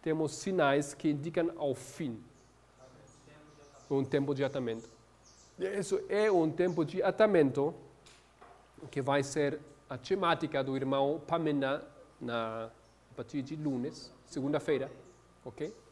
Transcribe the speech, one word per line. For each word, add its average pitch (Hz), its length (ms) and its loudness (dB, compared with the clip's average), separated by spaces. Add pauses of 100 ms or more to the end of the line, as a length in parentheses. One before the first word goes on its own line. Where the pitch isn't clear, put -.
temos 156 340 0
sinais 147 580 2
que - 160 0
indicam 165 480 -2
ao 139 160 -2
fim. 123 480 -8 (1700)
Um 139 140 2
tempo 139 320 0
de 135 80 0
atamento. 123 460 -4 (680)
E 185 60 -2
isso 196 440 -2
é 214 220 2
um 160 180 4
tempo 170 340 0
de 180 200 -2
atamento 165 720 4 (1120)
que 139 120 -4
vai 139 200 4
ser 143 380 0 (280)
a 127 100 -10
temática 165 680 2
do 135 120 -2
irmão 139 520 0
Pamena 151 560 0 (360)
na, 113 460 -4 (460)
a - 40 -20
partir 131 280 -6
de 151 120 -8
lunes, 143 560 -4 (140)
segunda-feira, 143 680 -2 (540)
ok? 151 260 -8 (200)